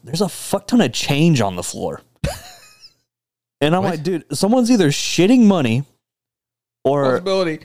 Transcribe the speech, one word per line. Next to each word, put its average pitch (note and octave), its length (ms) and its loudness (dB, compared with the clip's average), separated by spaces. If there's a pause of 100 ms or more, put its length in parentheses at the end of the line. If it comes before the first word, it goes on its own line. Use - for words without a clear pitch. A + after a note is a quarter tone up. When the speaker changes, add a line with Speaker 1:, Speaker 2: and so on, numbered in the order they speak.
Speaker 1:
there's D#3+ 180 -6
a F#3+ 80 0
fuck - 380 -8
ton B3 140 4
of B2+ 100 0
change D3 500 2
on G2 140 -4
the F2 80 -8
floor. - 380 -10 (220)
<laughs> - 80 -4 (1300)
And D#3 160 0
I'm F#3 80 0
Speaker 2:
What? F#3+ 80 -2
Speaker 1:
like, D#3+ 120 -6
"Dude, E3+ 220 -4 (120)
someone's A3+ 320 2
either F#3+ 200 4
shitting A3 560 2
money C#3+ 380 2 (1000)
or, C#3+ 180 0 (100)
Speaker 3:
Possibility. F3+ 520 -4